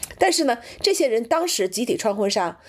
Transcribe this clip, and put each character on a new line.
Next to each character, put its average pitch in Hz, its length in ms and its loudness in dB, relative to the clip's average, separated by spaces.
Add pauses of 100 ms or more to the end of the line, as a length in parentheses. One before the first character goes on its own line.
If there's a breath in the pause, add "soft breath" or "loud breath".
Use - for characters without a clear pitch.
(200 loud breath)
但 381 120 4
是 330 120 0
呢， 240 140 2 (220 loud breath)
这 392 140 2
些 294 140 2
人 226 160 0
当 330 240 0
时 196 200 0
集 208 160 -4
体 240 120 0
穿 208 180 0
婚 202 160 0
纱， 175 380 -2